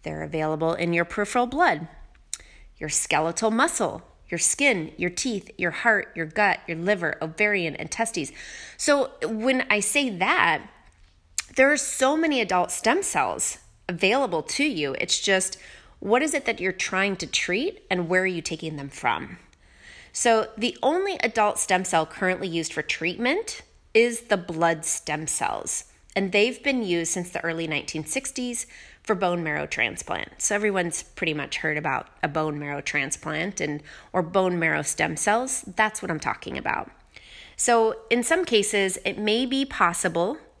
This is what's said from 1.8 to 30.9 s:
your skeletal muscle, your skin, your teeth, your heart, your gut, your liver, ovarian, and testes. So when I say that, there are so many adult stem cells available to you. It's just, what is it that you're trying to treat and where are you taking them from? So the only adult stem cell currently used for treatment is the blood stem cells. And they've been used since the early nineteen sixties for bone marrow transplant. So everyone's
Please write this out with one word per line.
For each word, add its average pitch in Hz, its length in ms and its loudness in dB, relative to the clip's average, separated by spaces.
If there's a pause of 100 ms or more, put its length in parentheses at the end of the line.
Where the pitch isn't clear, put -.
your 156 100 -6
skeletal 165 600 2
muscle, 226 500 0 (260)
your 170 120 -4
skin, 208 580 2
your 170 140 -2
teeth, 208 460 -4
your 175 140 -2
heart, 214 420 0
your 165 120 -4
gut, 196 420 2
your 165 100 -6
liver, 175 440 0
ovarian, 170 560 0
and - 120 -10
testes. 190 440 -4 (420)
So 285 360 2 (120)
when 226 460 2
I 208 100 4
say 269 300 0
that, 180 580 2 (880)
there 269 160 6
are 302 60 2
so 277 400 2
many 302 240 2
adult 180 300 2
stem 311 320 2
cells - 560 -2 (280)
available 185 560 2
to - 220 -2
you. 151 340 -2
It's - 220 -2
just, 190 360 0 (420)
what 220 220 2
is 302 120 0
it 285 120 -2
that 233 140 -2
you're 185 140 0
trying 190 440 0
to 165 100 -4
treat - 640 -2
and 180 200 0
where 185 140 4
are - 20 2
you 180 160 -2
taking 160 340 -6
them 143 140 -8
from? - 480 -4 (720)
So 226 460 4
the 220 260 -2
only 370 340 2
adult 214 420 2
stem 185 260 2
cell 160 200 2
currently 185 420 -2
used 165 260 -2
for 156 80 -4
treatment 240 800 -2 (320)
is 233 280 6
the - 160 2
blood 165 460 0
stem 151 440 -4
cells. - 580 -4 (300)
And 196 160 0
they've 214 320 4
been 262 180 0
used 170 300 0
since 180 180 -4
the - 140 -6
early 165 240 -2
nineteen 156 360 -4
sixties 247 640 -6 (380)
for 220 100 0
bone 175 300 0
marrow 147 240 -2
transplant. - 720 -4
So - 140 0
everyone's 190 480 0